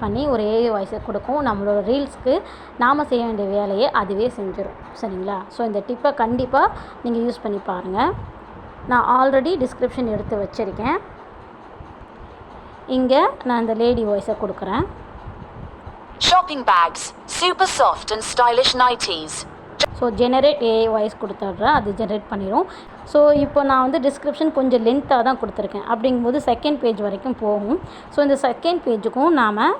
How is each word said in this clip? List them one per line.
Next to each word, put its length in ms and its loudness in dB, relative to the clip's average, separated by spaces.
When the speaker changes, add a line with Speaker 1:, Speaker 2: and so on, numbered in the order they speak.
Speaker 1:
பண்ணி 260 -2
ஒரு 160 0
ஏ 200 2
ஏ 60 2
வாய்ஸை 380 -2
கொடுக்கும். 400 -2
நம்மளோட 380 0
ரீல்ஸ்க்கு 580 0
நாம 260 2
செய்ய 200 0
வேண்டிய 240 -2
வேலையை 420 0
அதுவே 500 0
செஞ்சிரும். 380 -4
சரிங்களா? 360 -4
So, 180 -4
இந்த 220 -2
டிப்பை 260 0
கண்டிப்பா 560 2
நீங்க 280 0
யூஸ் 120 -8
பண்ணி 240 -4
பாருங்க. 460 0
நான் 320 4
already 440 2
டிஸ்கிரிப்ஷன் 460 -2
எடுத்து 260 -4
வச்சிருக்கேன். 600 -4
இங்க 440 4
நான் 160 0
இந்த 140 0
லேடி 300 2
வாய்ஸை 380 0
கொடுக்குறேன். 440 -2
Speaker 2:
Shopping 460 2
bags, 380 4
super 260 2
soft 340 2
and 100 -4
stylish 540 2
nighties. 560 0
Speaker 1:
So, 120 0
generate 520 4
ஏ 180 4
ஐ 80 4
வாய்ஸ் 360 0
கொடுத்துட்றேன், 380 -6
அது 340 2
ஜெனரேட் 340 -4
பண்ணிரும். 340 -2
So, 260 6
இப்போ 320 4
நான் 280 4
வந்து 200 2
டிஸ்கிரிப்ஷன் 420 -2
கொஞ்சம் 340 2
லென்த்தாக 360 4
தான் 160 2
கொடுத்துருக்கேன். 520 -6
அப்படிங்கும்போது 540 2
செகண்ட் 340 2
பேஜ் 220 0
வரைக்கும் 400 -4
போகும். 400 0
So, 140 2
இந்த 180 4
செகண்ட் 440 0
பேஜுக்கும் 420 2
நாம 520 4